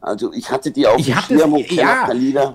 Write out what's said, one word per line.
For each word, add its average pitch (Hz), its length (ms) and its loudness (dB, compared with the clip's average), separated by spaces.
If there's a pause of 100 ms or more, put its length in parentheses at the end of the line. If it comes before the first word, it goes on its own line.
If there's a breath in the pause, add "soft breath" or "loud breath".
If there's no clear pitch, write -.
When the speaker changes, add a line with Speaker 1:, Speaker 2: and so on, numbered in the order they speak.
Speaker 1:
Also 107 320 -6
ich - 180 -10
hatte 135 200 -4
die 143 160 0
auf 123 120 4
Speaker 2:
Ich 123 80 0
Speaker 1:
dem 123 80 0
Speaker 2:
hab - 140 -2
das, 156 100 4
Speaker 1:
Schirm 151 140 4
und 143 140 0
Keller 175 140 0
Speaker 2:
ja, 240 260 2
Speaker 1:
Kalina. 135 480 0